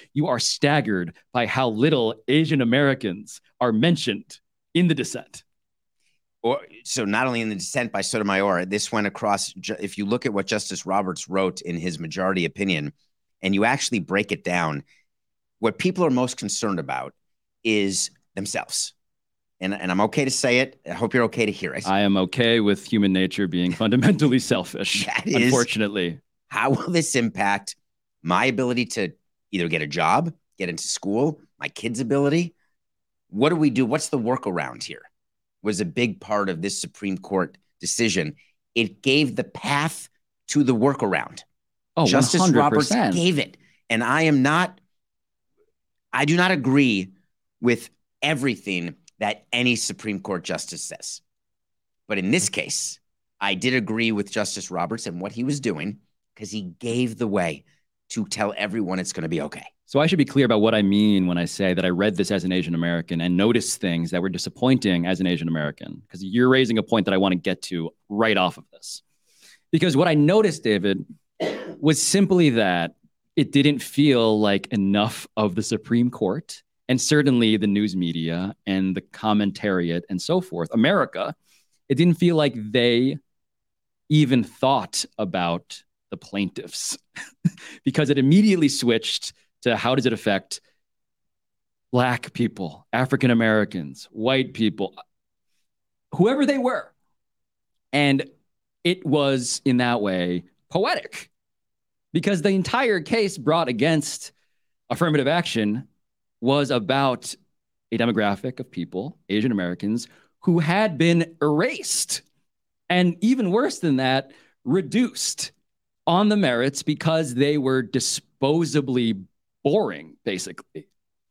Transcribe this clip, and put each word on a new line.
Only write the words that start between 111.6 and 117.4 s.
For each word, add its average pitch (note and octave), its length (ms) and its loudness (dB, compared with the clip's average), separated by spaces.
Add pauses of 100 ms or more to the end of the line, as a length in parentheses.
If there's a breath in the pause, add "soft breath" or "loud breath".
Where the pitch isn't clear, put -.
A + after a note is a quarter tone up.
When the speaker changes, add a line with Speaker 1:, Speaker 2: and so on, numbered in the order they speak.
Speaker 1:
And F3+ 320 2
even A3+ 300 2
worse B3 300 0
than D3 160 2
that, C3 360 0 (320 soft breath)
reduced F3 880 -2 (540)
on F#3 220 4
the G#3 80 4
merits C3+ 460 0
because D#3 520 0
they C#3+ 240 2